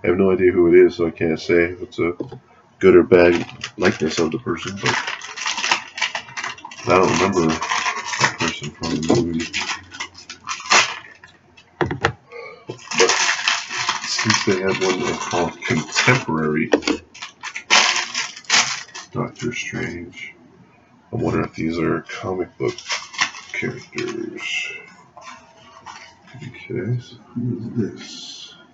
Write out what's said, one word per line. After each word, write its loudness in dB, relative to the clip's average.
I 2
have 4
no 6
idea 6
who 6
it 12
is, 2
so 0
I -2
can't 0
say 4
if -8
it's -10
a 0
good 8
or 12
bad 6
likeness 0
of 0
the -4
person, -6
but 0
I 6
don't 4
remember 2
that -2
person -4
from -4
the 4
movie. -4
But 0
since 0
they 2
have 0
one 2
that's -4
called -2
Contemporary 0
Doctor -6
Strange, -8
I -8
wonder 0
if -6
these -2
are 0
comic -6
book -2
characters. -6
Okay, -6
so -16
who -4
is -8
this? -8